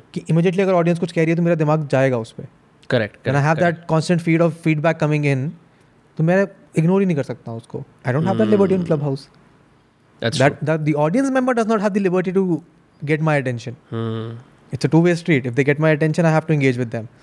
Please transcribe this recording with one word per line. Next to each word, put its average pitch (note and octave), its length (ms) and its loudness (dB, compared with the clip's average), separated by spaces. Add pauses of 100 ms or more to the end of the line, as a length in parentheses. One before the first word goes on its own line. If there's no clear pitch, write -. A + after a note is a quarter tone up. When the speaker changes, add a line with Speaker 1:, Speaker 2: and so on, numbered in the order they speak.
(140)
Speaker 1:
कि E3+ 80 -8
immediately E3+ 380 2
अगर F#3+ 140 2
ऑडियंस E3+ 260 2
कुछ F3+ 120 -4
कह E3 100 0
रही D#3+ 80 2
है, E3 60 2
तो E3+ 60 0
मेरा E3+ 140 2
दिमाग D3+ 360 0
जाएगा C3 260 2
उस A2+ 140 -6
पे। - 120 -16
Speaker 2:
Correct, - 560 -6
Speaker 1:
When G#2 100 -2
I - 180 -12
Speaker 2:
correct, C#3 200 2
Speaker 1:
have D#3+ 120 2
Speaker 2:
correct। E3+ 180 2
Speaker 1:
that - 180 -4
constant E3 320 0
feed E3 200 4
of E3 200 -6
feedback D#3+ 360 0
coming D3+ 180 0
in, C#3 280 0 (680)
तो D#3 60 0
मैं F#3 240 2 (300)
इग्नोर F#3 240 2
ही G3+ 40 0
नहीं F3 100 0
कर C#3 80 -2
सकता A#2+ 280 -12
हूँ A#2 80 -12
उसको। - 240 -14 (240)
I B2+ 40 0
don't D3+ 140 0
have F#3+ 120 0
that G#3+ 160 2
liberty F#3+ 240 2
in F3+ 60 -2
Speaker 2:
Hmm। E3 80 -4
Speaker 1:
Clubhouse। C#3+ 300 -2 (1000)
Speaker 2:
That's A#2 180 -2
Speaker 1:
That, C#3+ 120 4
Speaker 2:
true। D3 160 -6
Speaker 1:
that D#3 160 -2
the D3+ 100 0
audience B3 420 0
member B3+ 200 0
does A3 140 -2
not G#3+ 140 0
have G3+ 120 -2
the G3 100 0
liberty F3+ 300 0
to F3+ 240 0 (440)
get - 0 -
my D3+ 140 0
attention। C#3 480 -2
Speaker 2:
Hmm। A2+ 640 -8 (460)
Speaker 1:
It's - 20 -8
a - 20 -20
two-way E3 440 2
street। D3 180 2
If B2 100 -4
they C#3 180 0
get C#3+ 60 0
my D#3 220 0
attention, D#3 220 0
I - 0 -
have D#3+ 280 2
to D#3+ 40 -2
engage C3+ 260 2
with A#2+ 140 -6
them। A2+ 160 -8 (160)